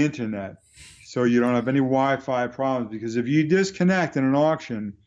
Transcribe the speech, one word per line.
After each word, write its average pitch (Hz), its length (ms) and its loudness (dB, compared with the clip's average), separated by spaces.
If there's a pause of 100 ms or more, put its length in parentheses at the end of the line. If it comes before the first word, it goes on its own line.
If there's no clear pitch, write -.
internet. 107 480 -8 (460)
So 123 220 -2
you 120 160 4
don't 123 140 2
have 117 120 0
any 135 140 0
Wi-Fi 131 680 0
problems, 127 420 -4
because 110 260 -8
if 120 100 -2
you 151 220 2
disconnect 185 720 0
in 135 60 2
an 135 100 2
auction, 139 580 0 (140)